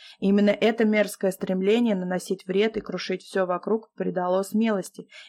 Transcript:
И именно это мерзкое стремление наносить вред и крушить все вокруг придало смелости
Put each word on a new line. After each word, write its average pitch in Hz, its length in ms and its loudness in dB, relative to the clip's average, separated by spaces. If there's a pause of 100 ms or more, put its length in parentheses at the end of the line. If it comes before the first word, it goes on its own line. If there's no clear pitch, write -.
(200)
И 196 80 0
именно 202 240 4
это 220 340 2
мерзкое 202 460 0
стремление 196 640 0
наносить 180 500 -4
вред 208 320 0
и 202 40 -6
крушить 180 420 -6
все 190 220 -2
вокруг 196 480 -2
придало 180 500 -2
смелости 208 640 -2 (220)